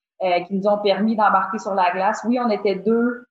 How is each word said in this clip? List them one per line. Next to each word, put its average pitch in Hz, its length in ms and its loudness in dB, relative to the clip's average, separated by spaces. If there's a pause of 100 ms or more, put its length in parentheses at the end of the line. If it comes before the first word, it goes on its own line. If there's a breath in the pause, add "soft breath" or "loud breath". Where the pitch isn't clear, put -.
(220)
euh, 175 180 2
qui 185 140 -10
nous 190 120 0
ont 208 120 2
permis 208 360 0
d'embarquer 196 460 2
sur 196 140 -6
la 180 180 2
glace. 190 320 -2
Oui, 240 160 0
on 233 100 0
était 202 240 0
deux 233 560 -2